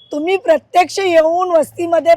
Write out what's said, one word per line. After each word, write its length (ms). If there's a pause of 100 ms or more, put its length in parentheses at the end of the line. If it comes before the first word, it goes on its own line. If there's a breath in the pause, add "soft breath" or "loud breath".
(120)
तुम्ही 260
प्रत्यक्ष 640
येऊन 520
वस्तीमध्ये 640